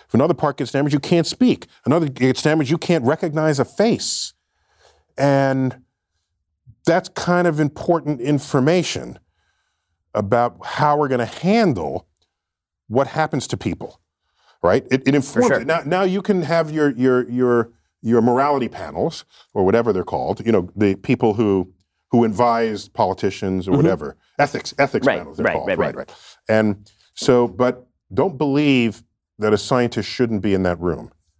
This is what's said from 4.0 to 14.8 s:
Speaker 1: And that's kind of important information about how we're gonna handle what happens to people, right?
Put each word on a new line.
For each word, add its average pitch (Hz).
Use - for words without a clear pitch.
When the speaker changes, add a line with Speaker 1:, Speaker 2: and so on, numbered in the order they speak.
Speaker 1:
And 135
that's 175
kind 175
of 156
important 147
information 139
about 107
how 147
we're 147
gonna 123
handle 131
what 131
happens 151
to -
people, -
right? 104